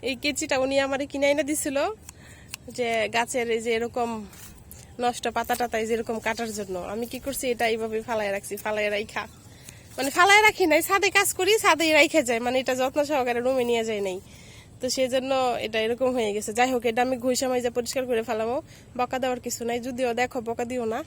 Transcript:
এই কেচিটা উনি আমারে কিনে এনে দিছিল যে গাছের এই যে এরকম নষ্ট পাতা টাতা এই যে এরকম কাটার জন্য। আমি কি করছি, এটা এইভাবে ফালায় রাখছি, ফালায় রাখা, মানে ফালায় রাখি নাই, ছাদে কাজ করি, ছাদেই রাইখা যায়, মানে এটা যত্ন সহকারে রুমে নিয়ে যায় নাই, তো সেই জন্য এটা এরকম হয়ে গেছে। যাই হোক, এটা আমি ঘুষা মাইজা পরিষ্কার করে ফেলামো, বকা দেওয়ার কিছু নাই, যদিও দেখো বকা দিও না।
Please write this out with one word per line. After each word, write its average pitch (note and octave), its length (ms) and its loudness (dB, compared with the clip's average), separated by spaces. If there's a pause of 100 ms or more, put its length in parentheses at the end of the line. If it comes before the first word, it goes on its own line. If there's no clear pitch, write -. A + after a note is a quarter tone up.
এই C4+ 140 -2
কেচিটা D4 420 -2
উনি C4+ 120 0 (100)
আমারে C4+ 260 -2
কিনে C#4 200 2
এনে D4 180 2
দিছিল D4 260 -2 (1000)
যে A#3+ 120 -2 (280)
গাছের A#3 300 0 (100)
এই A#3 80 0
যে A#3 140 -2
এরকম A#3 300 -2 (960)
নষ্ট A#3+ 200 -2 (120)
পাতা A#3 240 -2
টাতা A#3 220 -2
এই A3+ 60 -4
যে A#3 80 0
এরকম A3+ 200 -4 (100)
কাটার A3+ 320 -4
জন্য। F#3+ 180 -6 (160)
আমি A3+ 200 -4
কি C4 120 -10
করছি, C4+ 200 -6 (100)
এটা A#3 180 -2
এইভাবে A3 240 -4 (120)
ফালায় G#3+ 280 -2
রাখছি, G3+ 180 -8 (100)
ফালায় G#3+ 300 0
রাখা, G#3 280 -6 (760)
মানে C4+ 200 -2
ফালায় G4+ 300 8
রাখি G#4 260 4
নাই, D#4 160 6
ছাদে G4 200 4 (100)
কাজ G4+ 100 4 (100)
করি, F#4 140 4 (120)
ছাদেই D#4+ 340 4
রাইখা D#4 300 6
যায়, A#3 180 2
মানে B3+ 160 2
এটা B3+ 180 0
যত্ন C4 180 0 (120)
সহকারে B3 360 0
রুমে C4 240 2
নিয়ে A#3 180 4
যায় G#3+ 180 -2
নাই, F#3 120 -4 (600)
তো B3+ 140 -4
সেই C4 200 2
জন্য C4 180 0 (340)
এটা A3 200 -2
এরকম B3 300 0
হয়ে A3 200 0
গেছে। G#3+ 220 -6
যাই B3 140 4
হোক, A#3+ 180 0
এটা A3+ 160 0
আমি C4 180 0
ঘুষা B3+ 280 0
মাইজা B3 260 0
পরিষ্কার B3+ 320 -4
করে A3+ 180 2
ফেলামো, A3+ 280 -2 (420)
বকা B3 240 -2
দেওয়ার B3+ 240 -2
কিছু A#3+ 220 -6
নাই, A#3+ 180 -2
যদিও B3+ 240 -2 (100)
দেখো B3 180 -2 (100)
বকা A#3 220 -4
দিও B3 220 -4
না। B3 140 -4